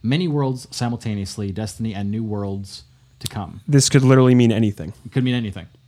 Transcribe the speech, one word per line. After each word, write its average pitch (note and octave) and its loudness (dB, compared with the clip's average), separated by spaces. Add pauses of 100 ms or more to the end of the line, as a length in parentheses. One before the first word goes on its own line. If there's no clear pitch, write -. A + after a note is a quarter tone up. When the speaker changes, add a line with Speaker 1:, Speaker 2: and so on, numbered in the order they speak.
Speaker 1:
many D#3 0
worlds C3+ -2
simultaneously, G#2 -6
Destiny G#2+ -6
and G2+ -4
new A2+ -4
worlds G2+ -8 (360)
to - -8
come." F#2 -10
Speaker 2:
This C#3 4
could C3+ 4
literally B2+ 6
mean A#2+ 6
anything. G2+ -2 (120)
Speaker 1:
It A#2 -16
could C3+ -2
mean B2+ -2
anything. G2+ -8 (200)